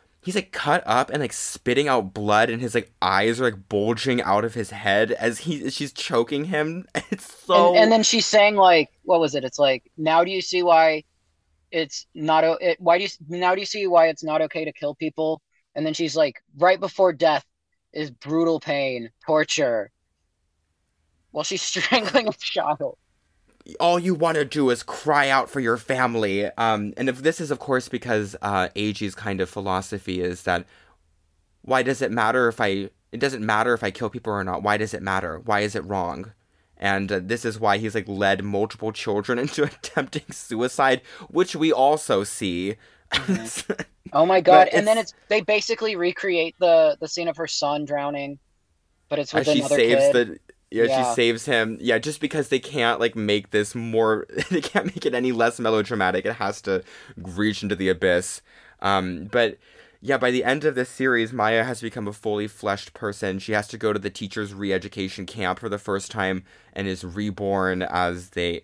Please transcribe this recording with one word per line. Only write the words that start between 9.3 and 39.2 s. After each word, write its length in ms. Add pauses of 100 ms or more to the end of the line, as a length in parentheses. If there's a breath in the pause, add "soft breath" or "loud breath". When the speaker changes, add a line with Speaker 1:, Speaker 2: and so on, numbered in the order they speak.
Speaker 2:
it? 100
It's 140
like, 380
"Now 280
do 60
you 120
see 200
why 420 (640)
it's 440
not 300
o-, 160
it, 200
why 180
do 60
you 40
s-, 100 (100)
now 260
do 60
you 60
see 200
why 220
it's 160
not 180
okay 240
to 60
kill 220
people?" 460 (360)
And 100
then 80
she's 220
like, 260 (140)
"Right 240
before 320
death 320 (480)
is 180
brutal 500
pain, 500 (160)
torture," 640 (1400)
while 140
she's 180
<laughs> 80
strangling 580
a 40
child. 640 (840)
Speaker 1:
All 180
you 160
wanna 300
do 260
is 120
cry 460
out 220
for 100
your 160
family. 680 (100)
Um, 400
and 120
if 140
this 180
is, 100
of 80
course, 300
because, 540
uh, 340
Eiji's 380
kind 260
of 100
philosophy 720
is 220
that, 200 (1000 soft breath)
"Why 200
does 200
it 80
matter 380
if 120
I, 280 (240)
it 80
doesn't 240
matter 300
if 100
I 60
kill 200
people 220
or 120
not. 180
Why 160
does 160
it 80
matter? 420
Why 160
is 160
it 80
wrong?" 480 (460)
And, 340
uh, 100
this 220
is 160
why 180
he's, 160
like, 140
led 360
multiple 480
children 460